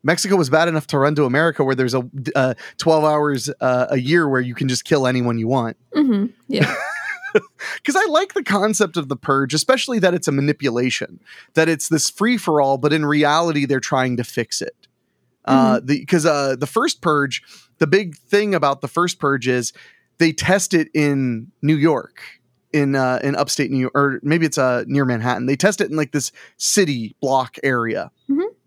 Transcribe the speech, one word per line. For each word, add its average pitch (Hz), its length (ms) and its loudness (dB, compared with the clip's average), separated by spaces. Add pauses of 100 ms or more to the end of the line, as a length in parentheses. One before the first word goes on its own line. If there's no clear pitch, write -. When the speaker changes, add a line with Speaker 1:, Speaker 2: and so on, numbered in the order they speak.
Speaker 1:
Mexico 180 340 2
was 151 140 2
bad 160 180 4
enough 156 200 -2
to 147 100 0
run 147 180 2
to 147 80 2
America 147 400 2
where 131 100 0
there's 127 200 0
a, 123 140 -2 (280)
uh, 131 180 2 (220)
twelve 156 280 2
hours, 147 460 0 (100)
uh, 127 300 2
a 139 80 0
year 151 300 2
where 131 120 2
you 123 140 -6
can 135 140 -4
just 123 160 -4
kill 139 220 2
anyone 120 320 0
you 110 100 -2
want. 120 280 -2 (180)
Speaker 2:
Mm-hmm. 240 320 2 (220)
Yeah. - 320 0
Speaker 1:
<laughs> 659 40 -8 (1000)
'Cause 285 100 -2
I 370 140 2
like 330 240 0
the 349 100 -4
concept 202 540 0
of 143 120 -4
the 135 80 -4
purge, 135 360 0
especially 240 460 -2
that 175 160 2
it's - 140 -4
a 147 40 0
manipulation, 135 880 -2 (340)
that 160 140 4
it's 160 220 -2
this 156 180 0
free-for-all, 151 720 0
but 143 140 0
in 156 120 0
reality, 147 600 2
they're 135 140 0
trying 127 360 -2
to 120 80 -4
fix - 380 -6
it. - 120 -10 (720)
Uh, 123 320 4
Speaker 2:
Mm-hmm. 127 100 -4
Speaker 1:
the, 135 200 0
'cause, 160 180 2
uh, 139 320 0
the 139 100 -4
first - 360 -2
purge, 143 400 0 (360)
the - 80 2
big 180 300 0
thing 208 380 0
about 143 260 0
the 135 80 -8
first 175 300 -2
purge 139 280 0
is 123 280 -2 (420)
they 160 160 2
test - 400 0
it 160 220 2
in 135 540 0 (120)
New 151 160 2
York, 147 440 0 (520)
in, 139 220 2
uh, 127 280 0
in 139 140 -2
upstate 139 340 -2
New 135 80 0
York, 127 160 -2
or 139 280 0
maybe 160 240 2
it's, 147 120 -2
uh, 127 280 0
near 139 180 0
Manhattan. 123 420 -2
They 135 100 0
test 196 260 0
it - 80 -2
in, 156 60 -4
like, 151 160 -2
this 143 200 -4 (240)
city 135 640 -2
block 131 420 0
area. 120 480 -2 (200)
Speaker 2:
Mm-hmm. 381 240 -2 (120)